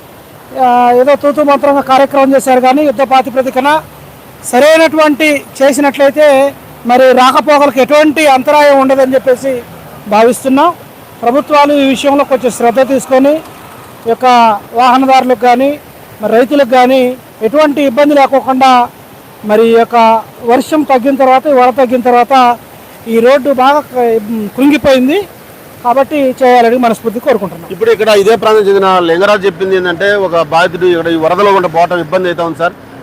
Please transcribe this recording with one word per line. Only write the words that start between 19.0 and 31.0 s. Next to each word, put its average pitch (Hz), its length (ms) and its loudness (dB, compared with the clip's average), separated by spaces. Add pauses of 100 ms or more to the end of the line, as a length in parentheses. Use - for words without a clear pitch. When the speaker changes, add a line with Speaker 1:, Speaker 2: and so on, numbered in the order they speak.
Speaker 1:
మరి 214 240 2
ఈ 226 40 0
యొక్క 226 500 2 (220)
వర్షం 269 380 0
తగ్గిన 269 340 -2
తర్వాత, 262 300 2
ఈ 302 60 0
వరద 254 200 2
తగ్గిన 254 280 -2
తర్వాత 240 560 2 (520)
ఈ 226 100 -2
రోడ్డు 262 320 2
బాగా 269 300 0
క-, 240 400 -2 (360)
కృంగిపోయింది. 285 720 0 (560)
కాబట్టి 262 580 -2
చేయాలని 247 360 2
మనస్ఫూర్తి 226 420 -4
కోరుకుంటున్నాం. 185 500 -4
Speaker 2:
ఇప్పుడు 202 200 -2
ఇక్కడ 214 180 -2
ఇదే 208 280 2
ప్రాంతం 220 240 0
చెందిన 196 380 0
లింగరాజు 185 480 0
చెప్పింది 190 300 -4
ఏంటంటే, 180 380 -2
ఒక 175 280 -2
బాధితుడు 165 440 -2
ఇక్కడ 170 220 -2